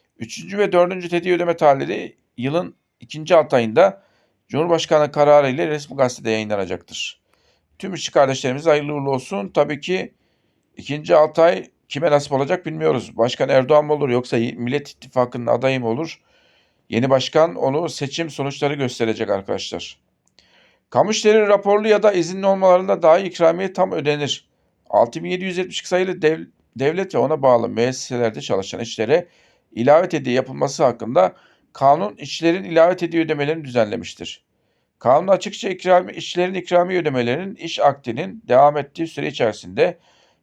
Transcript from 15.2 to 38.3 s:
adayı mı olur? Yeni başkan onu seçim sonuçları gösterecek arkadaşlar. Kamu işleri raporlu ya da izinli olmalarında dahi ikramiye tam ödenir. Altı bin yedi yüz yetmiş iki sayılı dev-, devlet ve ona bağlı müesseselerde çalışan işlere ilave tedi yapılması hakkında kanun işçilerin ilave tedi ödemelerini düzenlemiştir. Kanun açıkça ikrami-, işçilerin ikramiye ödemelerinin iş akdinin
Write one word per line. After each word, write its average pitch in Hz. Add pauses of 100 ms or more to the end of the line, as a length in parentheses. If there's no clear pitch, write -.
adayı 127
mı 120
olur? 143 (680)
Yeni 127
başkan 156
onu 147
seçim 151
sonuçları 139
gösterecek 113
arkadaşlar. 98 (920)
Kamu 156
işleri 214
raporlu 202
ya 208
da 208
izinli 185
olmalarında 190
dahi 170
ikramiye 175
tam 185
ödenir. 147 (420)
Altı 123
bin 175
yedi 180
yüz 185
yetmiş 185
iki -
sayılı 185
dev-, 160 (300)
devlet 160
ve 139
ona 139
bağlı 117
müesseselerde 120
çalışan 98
işlere 117 (440)
ilave 147
tedi 143
yapılması 139
hakkında 131 (420)
kanun 160
işçilerin 165
ilave 170
tedi 170
ödemelerini 156
düzenlemiştir. 104 (540)
Kanun 147
açıkça 202
ikrami-, 185
işçilerin 180
ikramiye 180
ödemelerinin 143
iş -
akdinin 131